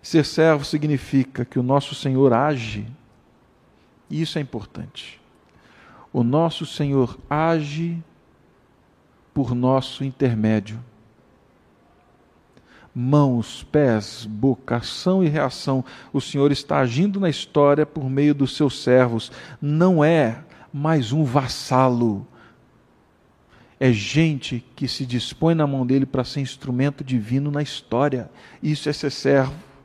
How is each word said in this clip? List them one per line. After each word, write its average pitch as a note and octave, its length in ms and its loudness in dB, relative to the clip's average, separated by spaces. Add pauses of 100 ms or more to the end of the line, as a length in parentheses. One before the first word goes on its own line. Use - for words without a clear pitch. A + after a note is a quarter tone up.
Ser D#3+ 220 2
servo D#3 400 2
significa C#3+ 800 0
que - 160 -4
o B2 40 0
nosso C#3 300 0
Senhor C3+ 380 2
age, A2+ 560 -2 (1200)
e D3+ 120 -4
isso D#3 160 -4
é D3+ 40 -2
importante. - 800 -12 (920)
O B2 100 2
nosso D#3 420 0
Senhor C#3 540 -2 (100)
age D#3+ 720 -2 (1300)
por B2 200 -2
nosso C3 520 0
intermédio. A2 760 0 (2250)
Mãos, B2+ 760 2
pés, A#2 560 0
boca, A#2+ 520 -2
ação F#3 440 -2
e E3+ 60 4
reação. C#3 560 -2 (300)
O C#3 80 0
Senhor C#3+ 320 2
está D3 260 -2
agindo E3 400 0
na F#3 100 0
história C#3+ 560 2
por C#3 240 -6
meio C#3+ 240 4
dos C#3 220 0
seus C#3+ 260 0
servos. B2+ 480 4 (320)
Não D#3 400 2
é D3 400 2 (300)
mais C#3+ 400 0
um D3+ 140 2
vassalo. B2 1000 0 (1500)
É C3 140 4
gente C3 840 -2
que C3+ 140 -6
se C3 180 -6
dispõe B2 480 -2
na D#3 140 0
mão C3+ 180 -2
dele C3+ 200 2
para C3 180 -2
ser - 160 -8
instrumento C3+ 640 -4
divino B2+ 480 -2
na C#3+ 100 -2
história. C3 720 -2 (320)
Isso D3+ 240 -2
é C#3+ 60 -2
ser C#3+ 180 -6
servo. C#3 560 0 (180)